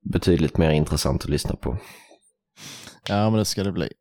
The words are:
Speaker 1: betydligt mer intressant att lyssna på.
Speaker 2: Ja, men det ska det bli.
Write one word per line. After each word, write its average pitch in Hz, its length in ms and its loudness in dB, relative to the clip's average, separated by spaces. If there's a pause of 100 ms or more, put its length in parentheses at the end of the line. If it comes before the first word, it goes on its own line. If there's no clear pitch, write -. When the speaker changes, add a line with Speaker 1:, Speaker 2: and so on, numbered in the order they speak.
(120)
Speaker 1:
betydligt 85 460 2
mer 80 120 4
intressant 76 540 0
att 69 60 -6
lyssna - 260 -2
på. - 220 -6 (1300)
Speaker 2:
Ja, 104 220 2
men 110 80 2
det 107 60 2
ska 98 200 -2
det 98 80 -2
bli. 82 160 -4 (120)